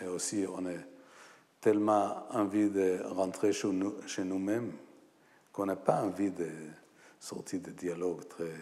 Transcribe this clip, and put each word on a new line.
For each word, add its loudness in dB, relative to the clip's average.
Et -6
aussi, -2
on -4
est -4
tellement 4
envie 4
de 4
rentrer 2
chez 0
nous, 0
chez -4
nous-mêmes 0
qu'on -2
n'a 0
pas 2
envie 0
de -4
sortir -6
de -12
dialogues -4
très -8